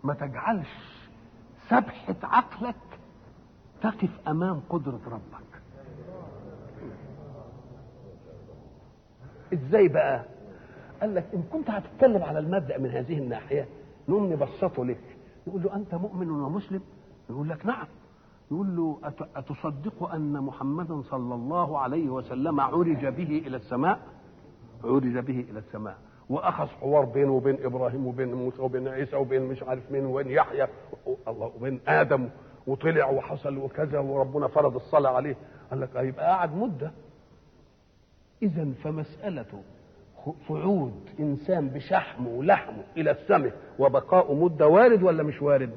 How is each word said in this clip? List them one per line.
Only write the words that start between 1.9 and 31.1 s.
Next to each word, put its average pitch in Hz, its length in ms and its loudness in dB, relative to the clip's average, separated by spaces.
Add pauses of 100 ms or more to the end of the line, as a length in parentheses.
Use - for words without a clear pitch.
عقلك 240 520 0 (1040)
تقف 208 280 0 (180)
أمام 160 420 0
قدرة 135 380 -4
ربك. - 360 -12 (4000)
إزاي 175 340 6
بقى؟ 143 360 2 (800)
قال 208 140 -2
لك: - 180 0
إن 175 180 -2
كنت 311 180 -4
هتتكلم 208 540 4
على 151 160 -2
المبدأ 151 380 -2
من 131 120 -2
هذه 131 280 -2
الناحية، 131 500 -4 (420)
نقوم 190 240 2
نبسطه 143 520 -2
لك، 123 140 -4 (480)
نقول 180 160 -4
له: 196 120 -2
أنت 185 200 -6
مؤمن 180 340 -4
ومسلم؟ 160 520 -4 (480)
يقول 143 200 -6
لك: 165 160 -8
نعم. 247 220 -4 (640)
يقول 180 240 -2
له: 160 280 -2
أت-، 147 320 -10
أتصدق 151 800 -8
أن 151 180 -4
محمداً 147 680 -4
صلى 123 340 -6
الله 151 440 -2
عليه 139 300 -2
وسلم 131 500 -2
عرج 147 460 2
به 151 420 -2
إلى 127 100 -6
السماء؟ 139 420 0 (840)
عرج 127 340 2
به 123 320 -4
إلى 104 100 -10
السماء، 107 380 -12 (320)
وأخذ 156 380 0
حوار 139 380 4
بينه 135 260 4
وبين 135 340 4
إبراهيم 127 420 0
وبين 123 260 -2
موسى 127 280 -4
وبين 127 260 -2
عيسى 139 280 -4
وبين 131 260 2
مش 131 220 -6
عارف 127 280 -6
مين 139 140 0
وبين 135 220 -2
يحيى 139 400 2 (380)
و-، 127 80 -2 (140)